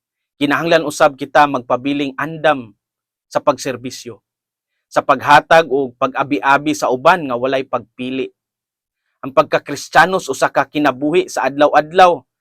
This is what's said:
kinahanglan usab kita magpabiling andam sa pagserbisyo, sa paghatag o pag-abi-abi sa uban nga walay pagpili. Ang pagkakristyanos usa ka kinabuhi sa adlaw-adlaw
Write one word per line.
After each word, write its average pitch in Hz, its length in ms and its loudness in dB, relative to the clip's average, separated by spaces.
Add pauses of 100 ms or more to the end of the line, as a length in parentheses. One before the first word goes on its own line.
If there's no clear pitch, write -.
(400)
kinahanglan 147 480 0
usab 147 280 2
kita - 280 2
magpabiling 139 720 -4
andam 147 560 -4 (560)
sa - 140 -2
pagserbisyo, 120 840 -6 (640)
sa - 160 -2
paghatag 147 640 4
o 127 240 -2
pag-abi-abi 139 800 -2
sa 143 160 -4
uban 143 400 0
nga 123 80 -4
walay 135 320 -4
pagpili. 127 640 -8 (920)
Ang 131 140 -12
pagkakristyanos 156 960 0
usa 139 160 -2
ka 139 180 -2
kinabuhi 147 600 0
sa - 240 -4
adlaw-adlaw 151 720 2 (160)